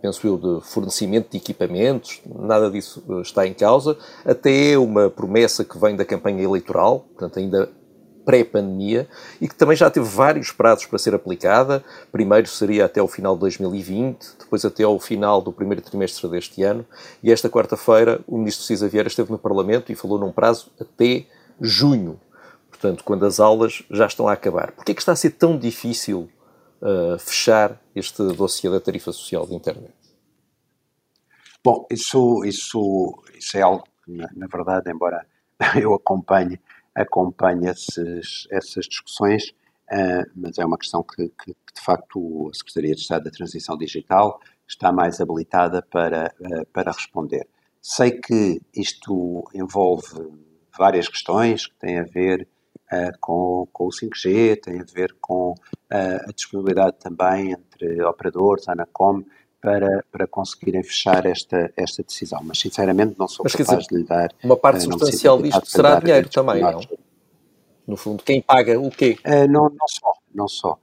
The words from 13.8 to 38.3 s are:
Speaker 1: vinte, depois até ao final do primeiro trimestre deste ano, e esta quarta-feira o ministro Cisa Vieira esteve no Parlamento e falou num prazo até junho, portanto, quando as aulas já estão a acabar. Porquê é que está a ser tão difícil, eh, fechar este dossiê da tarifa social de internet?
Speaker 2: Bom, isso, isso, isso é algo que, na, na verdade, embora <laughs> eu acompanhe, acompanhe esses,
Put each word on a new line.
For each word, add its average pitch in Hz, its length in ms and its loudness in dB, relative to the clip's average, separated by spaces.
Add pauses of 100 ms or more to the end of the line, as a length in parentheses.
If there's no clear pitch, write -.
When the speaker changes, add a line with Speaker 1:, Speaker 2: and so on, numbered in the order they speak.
Speaker 1:
vinte, 107 460 -6 (100)
depois - 280 -4
até 110 180 -2
ao 104 160 4
final 104 420 0
do 92 120 -8
primeiro 98 280 -4
trimestre 95 480 -6
deste 87 360 -8
ano, 110 200 -2 (380)
e 110 80 4
esta 113 180 4
quarta-feira 113 760 2
o 120 100 -6
ministro 107 280 -4
Cisa 104 240 -2
Vieira 104 180 0
esteve 110 240 -4
no 110 80 -6
Parlamento 104 540 0
e - 20 -6
falou 101 240 -4
num 98 140 -4
prazo 110 480 0
até 123 440 0 (360)
junho, 110 580 2 (500)
portanto, - 360 -4
quando 98 200 0
as 101 140 2
aulas 110 500 4
já 104 180 2
estão - 200 -2
a 104 60 2
acabar. 87 400 -4
Porquê - 180 -8
é - 60 0
que - 40 -12
está - 120 0
a 160 40 2
ser - 140 0
tão 165 260 2
difícil, 113 720 -6 (540)
eh, 87 380 0
fechar 107 600 2 (140)
este 101 380 -6
dossiê 92 360 -2
da 92 120 0
tarifa 90 320 -6
social 85 340 -6
de 90 80 -12
internet? - 400 -10 (1700)
Speaker 2:
Bom, - 260 2
isso, 120 560 0
isso, 98 800 -4 (160)
isso - 180 -8
é 98 60 2
algo 92 220 2 (200)
que, 87 60 -20
na, 85 240 -12
na 92 140 -14
verdade, 90 420 -4
embora 85 340 -4 (360)
<laughs> 113 200 0
eu 107 140 2
acompanhe, 95 680 0 (340)
acompanhe 90 760 0
esses, 85 840 -8